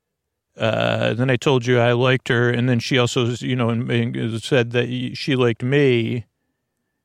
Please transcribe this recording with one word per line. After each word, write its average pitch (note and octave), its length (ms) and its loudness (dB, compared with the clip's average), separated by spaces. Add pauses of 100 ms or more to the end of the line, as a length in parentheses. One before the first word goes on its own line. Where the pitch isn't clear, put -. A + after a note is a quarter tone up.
(580)
uh, A2+ 560 0
then B2+ 160 0
I B2+ 60 2
told C3 280 2
you B2 140 2
I A#2+ 140 4
liked B2+ 360 0
her. A#2+ 220 2
And A#2+ 180 0
then B2 120 2
she C3 180 0
also, A#2+ 320 2 (100)
you C3 160 -4
know, A#2 140 0
and, A#2+ 200 -4
and A#2 520 -4
said A#2+ 300 0
that B2 180 0
y-, B2 240 -8
she - 200 -4
liked B2 280 0
me. B2 640 0 (800)